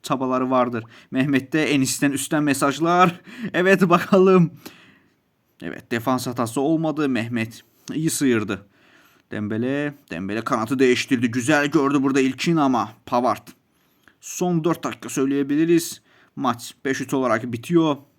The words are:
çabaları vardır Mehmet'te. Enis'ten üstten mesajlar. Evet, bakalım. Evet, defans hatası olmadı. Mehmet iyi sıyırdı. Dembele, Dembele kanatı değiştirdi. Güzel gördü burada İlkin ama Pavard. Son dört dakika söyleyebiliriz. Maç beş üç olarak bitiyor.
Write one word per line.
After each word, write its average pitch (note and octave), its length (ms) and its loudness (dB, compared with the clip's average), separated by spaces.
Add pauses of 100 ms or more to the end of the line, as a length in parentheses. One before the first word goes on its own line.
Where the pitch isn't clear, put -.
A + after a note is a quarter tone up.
çabaları B2+ 480 -2
vardır A#2+ 340 0 (260)
Mehmet'te. C#3+ 500 -2
Enis'ten C#3 500 0
üstten D3 320 -2
mesajlar. E3 760 2 (340)
Evet, F#3 340 4
bakalım. F#3 640 6 (1120)
Evet, - 280 -12
defans A#2+ 360 -2
hatası A#2+ 340 -4
olmadı. D#3 480 0
Mehmet A2+ 540 -4 (320)
iyi D#3+ 160 -2
sıyırdı. G#2+ 560 0 (640)
Dembele, A#2+ 640 -4 (160)
Dembele G2 340 -6
kanatı A#2 340 -2
değiştirdi. B2 520 2
Güzel C#3+ 360 0
gördü C#3+ 360 2
burada C3+ 180 2
İlkin C3+ 360 0
ama B2+ 360 0 (140)
Pavard. B2 420 -2 (720)
Son F3 440 -2
dört E3 200 -2
dakika A#2 240 -8
söyleyebiliriz. C#3+ 920 0 (340)
Maç B2 380 -4 (100)
beş C3+ 160 -2
üç C3+ 140 -4
olarak B2 380 0
bitiyor. D3+ 440 0 (220)